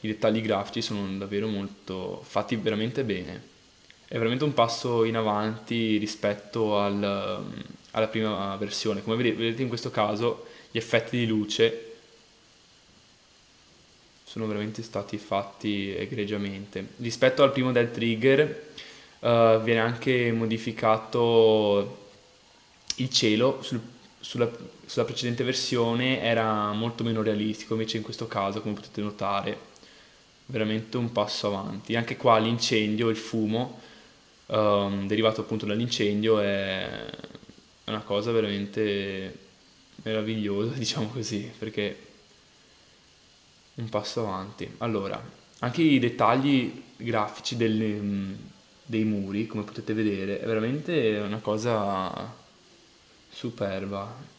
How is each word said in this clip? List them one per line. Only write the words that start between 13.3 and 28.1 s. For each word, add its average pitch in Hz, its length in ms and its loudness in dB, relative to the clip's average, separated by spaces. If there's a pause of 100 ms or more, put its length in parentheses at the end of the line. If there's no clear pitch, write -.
sono 113 240 -8
veramente 107 360 -6
stati 104 340 -8
fatti 98 800 -4
egregiamente. 101 1000 -6
Rispetto 127 460 4
al 135 80 6
primo 127 200 0
Dead 120 180 4
Trigger, 120 760 4 (540)
eh, 113 440 8
viene 117 160 4
anche 120 520 2
modificato 110 1700 4 (920)
il 131 140 -2
cielo. 120 520 4
Sul, 117 200 -4 (380)
sulla, 117 300 -2 (360)
sulla - 200 -2
precedente 120 380 -4
versione 123 760 0
era 110 520 2
molto 117 300 -4
meno 110 180 0
realistico, 107 520 -2
invece 110 240 -2
in 107 60 -4
questo 113 240 -10